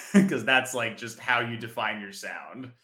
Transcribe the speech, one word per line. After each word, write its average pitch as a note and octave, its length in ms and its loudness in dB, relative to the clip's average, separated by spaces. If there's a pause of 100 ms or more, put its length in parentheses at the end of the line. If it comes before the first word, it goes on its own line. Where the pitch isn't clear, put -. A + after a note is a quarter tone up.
<laughs> - 120 -12
'Cause D#3+ 340 6
that's, B2+ 260 4
like, A2+ 240 -2
just A#2 220 -10
how A#2+ 220 2
you A#2 180 -4
define A2 420 -4
your G2 120 -10
sound, F#2 600 -12 (120)